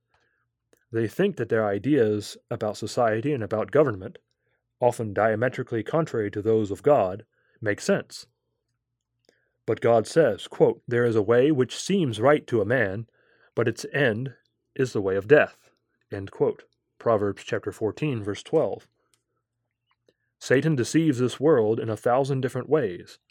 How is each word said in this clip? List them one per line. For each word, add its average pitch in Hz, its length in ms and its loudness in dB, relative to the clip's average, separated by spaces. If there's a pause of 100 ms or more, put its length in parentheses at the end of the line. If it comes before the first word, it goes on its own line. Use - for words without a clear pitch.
(920)
They 113 160 0
think 185 280 -2
that 120 120 -4
their 110 160 2
ideas 107 720 0 (140)
about 107 260 -6
society 113 560 -2
and 123 100 -4
about 107 280 -4
government, 117 480 0 (600)
often 117 360 0
diametrically 113 680 0
contrary 120 500 -2
to 104 100 -6
those 110 280 2
of 98 120 -8
God, 107 420 2 (380)
make 104 180 -2
sense. - 460 -4 (1400)
But 110 160 -2
God 117 260 4
says, 131 420 2
quote, 120 380 2
"There 120 200 2
is 113 100 2
a 110 60 4
way 120 280 4
which 123 300 -2
seems 151 400 -2
right 143 280 2
to 117 120 0
a 98 60 0
man, 110 400 -2 (480)
but 117 140 0
its - 240 -6
end 131 420 -2 (400)
is 127 180 -2
the 113 100 -2
way 95 140 0
of 98 100 -4
death," 131 440 0 (420)
end 98 180 -12
quote. - 320 -4 (360)
Proverbs 104 440 -2
chapter 104 300 -8
fourteen, 113 500 -6
verse 101 200 -8
twelve. 117 460 -2 (1500)
Satan 143 380 0
deceives 143 420 2
this 123 220 -2
world 113 400 4
in 110 80 -4
a 110 80 -4
thousand 131 460 0
different 127 260 -6
ways. 107 500 -2 (120)